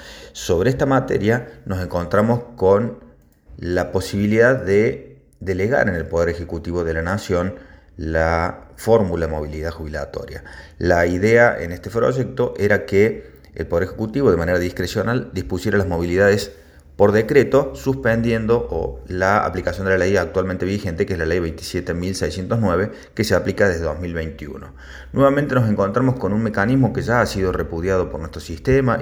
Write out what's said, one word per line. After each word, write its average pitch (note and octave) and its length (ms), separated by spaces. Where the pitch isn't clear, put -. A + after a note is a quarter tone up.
sobre F#2 380
esta C3+ 160
materia B2 800
nos F#2 160
encontramos F#2+ 640
con G2+ 480
la F2 340
posibilidad G#2 640
de G2+ 680
delegar G2 500
en F2+ 60
el D#2+ 120
Poder E2+ 220
Ejecutivo E2+ 540
de E2 100
la D#2+ 80
Nación F#2 540
la D#2+ 800
fórmula F#2 500
de D#2 60
movilidad D#2 400
jubilatoria. D2+ 720
La F2 300
idea G#2 520
en E2+ 120
este F#2 180
proyecto A#2+ 680
era G2+ 280
que - 480
el D#2+ 120
Poder E2+ 180
Ejecutivo, A2 460
de F2 40
manera E2+ 240
discrecional, F#2+ 720
dispusiera F#2+ 460
las F#2+ 100
movilidades F2+ 640
por G2+ 160
decreto, C3+ 600
suspendiendo A#2 960
o E2+ 380
la F#2 380
aplicación F2+ 400
de F#2+ 80
la F#2+ 40
ley F#2 200
actualmente F2+ 480
vigente, F#2+ 400
que F#2 80
es E2+ 60
la D#2+ 60
ley E2+ 140
veintisiete E2+ 540
mil F2+ 220
seiscientos F#2 440
nueve, F#2+ 320
que A2 100
se G#2 100
aplica G2 360
desde E2+ 160
dos D#2 120
mil F2 160
veintiuno. D2+ 600
Nuevamente C#3 420
nos A#2 140
encontramos G#2+ 500
con F#2+ 140
un A2 100
mecanismo A2 480
que F2+ 100
ya A#2 200
ha G#2+ 40
sido F#2+ 280
repudiado E2+ 560
por D2+ 100
nuestro D#2+ 220
sistema B2 600